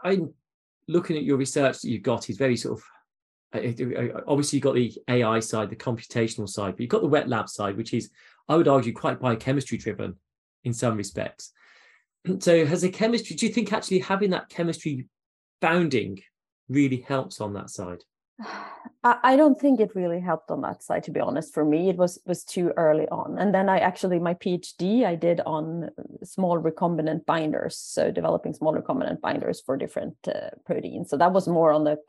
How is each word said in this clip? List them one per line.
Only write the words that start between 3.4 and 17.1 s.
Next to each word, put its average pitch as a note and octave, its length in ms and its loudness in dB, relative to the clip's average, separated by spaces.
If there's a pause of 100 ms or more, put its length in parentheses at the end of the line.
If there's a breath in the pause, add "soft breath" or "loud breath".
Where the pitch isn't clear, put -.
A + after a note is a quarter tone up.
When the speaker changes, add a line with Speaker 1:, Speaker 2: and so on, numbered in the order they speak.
Speaker 1:
uh, - 120 -4
uh, A#2+ 500 -4
uh, - 100 -10
obviously C#3+ 300 0
you've C3 60 -2
got C3 120 2
the B2 180 0 (140)
A B2 160 4
I A2+ 160 2
side, A2 300 -4
the - 60 -12
computational A2+ 720 -4
side, G2 260 -6
but - 80 -8
you've B2 80 -6
got A3 120 2
the D#3+ 60 2
wet C#3+ 220 2
lab G#2 200 -2
side, G2+ 280 -4
which A2+ 160 -8
is, A#2 160 -2 (380 soft breath)
I D3 80 2
would E3 120 6
argue, C3 260 4
quite C3+ 260 -4
biochemistry B2+ 580 -2
driven G2 380 -6 (480)
in A#2+ 100 -4
some A#2 240 0
respects. - 560 -8 (720 soft breath)
<clears throat> F#3 140 -2
So E3+ 260 6
has E3 160 0
the F3+ 80 2
chemistry, A3 460 -2
do A3+ 100 -2
you A3 80 0
think G#3+ 180 -2
actually F#3+ 280 0
having F#3+ 320 0
that - 180 -4
chemistry D#3+ 580 -4 (540)
bounding D3 580 2 (480)
really B2+ 400 2
helps C3+ 340 -4